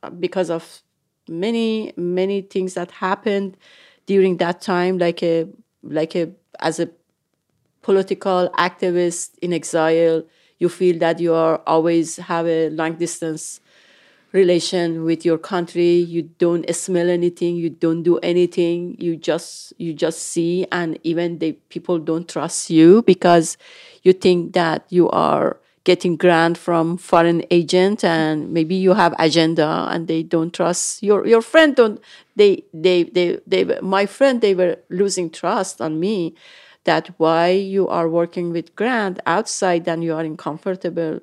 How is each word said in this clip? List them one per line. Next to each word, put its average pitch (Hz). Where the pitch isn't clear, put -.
uh, 131
because 175
of 165
many, 220
many 185
things 185
that 180
happened 196
during 190
that 175
time, 180
like 170
a, 165
like 156
a, 170
as 160
a 170
political 190
activist 175
in 175
exile, 165
you 175
feel 175
that 165
you 170
are 160
always 165
have 170
a 160
long 160
distance 165
relation 170
with 160
your 165
country. 175
You 170
don't 170
smell 175
anything, 175
you 170
don't 165
do 170
anything, 175
you 170
just, -
you 165
just 165
see, 175
and 170
even 170
the 156
people 170
don't 160
trust -
you 170
because 175
you 185
think 180
that 165
you 175
are -
getting 175
grant 165
from 170
foreign 170
agent, 180
and 156
maybe 165
you 185
have 170
agenda, 160
and 165
they 165
don't 165
trust -
your, 202
your 226
friend 302
don't, 226
they, 202
they, 175
they, 175
they, 185
my 196
friend, 254
they 202
were 180
losing 180
trust 190
on 156
me, 180
that 160
why 165
you 190
are 170
working 170
with 170
grant 214
outside 175
and 165
you 165
are 160
in 156
comfortable 165